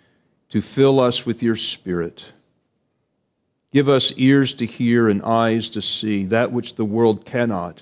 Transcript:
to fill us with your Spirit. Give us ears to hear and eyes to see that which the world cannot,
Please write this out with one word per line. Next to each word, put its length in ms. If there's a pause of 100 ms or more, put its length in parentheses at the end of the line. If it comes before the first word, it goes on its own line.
(500)
to 100
fill 400
us 240
with 200
your 120
Spirit. 720 (1400)
Give 180
us 280
ears 380
to 120
hear 420
and 140
eyes 460
to 120
see 440
that 260
which 240
the 100
world 400
cannot, 560